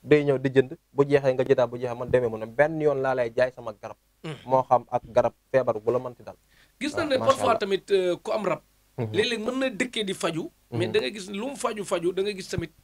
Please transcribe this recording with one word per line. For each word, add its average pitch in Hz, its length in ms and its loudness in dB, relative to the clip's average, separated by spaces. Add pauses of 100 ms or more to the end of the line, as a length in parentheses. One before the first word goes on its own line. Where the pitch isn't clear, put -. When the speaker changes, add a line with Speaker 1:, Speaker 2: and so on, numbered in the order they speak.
Speaker 1:
day 147 220 6
ñëw 139 140 2
di 135 120 0
jënd, 135 260 4 (160)
bu 139 120 4
jeexee 139 300 4
nga 127 100 2
jëndaat, 127 260 4
bu 123 80 -8
jeexee 123 200 -6
man 123 120 -8
demee 127 180 4
moom 110 220 -6
benn 151 300 2
yoon 147 200 2
laa 131 140 0
lay 120 220 -2
jaay 127 180 2
sama 117 260 -12
garab. 107 160 -14 (280)
Speaker 2:
Mhm. 156 100 -10 (120)
Speaker 1:
Moo 131 180 2
xam 120 260 2
ak 123 120 -2 (100)
garab 117 200 2 (200)
feebar 120 260 2
bu 110 140 -2
la 123 60 0
mënti 123 260 -10
dal. 95 100 -16 (460)
Speaker 2:
Gis 285 160 -8
nañ 320 100 -2
Speaker 1:
Waaw, - 20 -4
Speaker 2:
ne 262 100 2
Speaker 1:
macha 220 120 -4
Speaker 2:
parfois 262 200 0
Speaker 1:
Allah. 220 80 2
Speaker 2:
tamit, 196 340 -4
euh, 180 240 2
ku - 160 -8
am 220 120 -2
rab. 160 160 -2 (380)
Speaker 1:
Mhm. 113 140 -6
Speaker 2:
Léeg-léeg 226 320 0
mën 254 140 -4
na 262 120 0
dëkkee 226 340 -4
di 190 100 -4
faju. 165 360 -4 (200)
Mais 117 160 -4
Speaker 1:
Mhm. - 60 -6
Speaker 2:
da 214 80 0
ngay - 140 -4
gis 196 160 -12
lu 208 160 -6
mu 277 100 -10
faju, 220 280 -6
faju, 175 280 -2
da 190 100 -2
ngay 208 120 -4
gis 185 160 -12
tamit, 175 220 -6 (100)